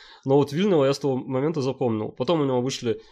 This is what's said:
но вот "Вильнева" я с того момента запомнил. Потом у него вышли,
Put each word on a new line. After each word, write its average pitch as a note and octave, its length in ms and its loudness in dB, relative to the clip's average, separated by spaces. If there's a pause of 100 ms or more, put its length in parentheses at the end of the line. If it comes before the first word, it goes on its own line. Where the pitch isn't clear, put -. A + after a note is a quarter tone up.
(240)
но C3+ 120 2
вот C#3 160 2
"Вильнева" E3+ 320 2
я C#3 100 4
с - 60 -6
того C3+ 160 0
момента C#3 440 -2
запомнил. B2 520 -2
Потом E3+ 280 0
у C#3+ 40 2
него C3 160 0
вышли, B2 400 -4 (120)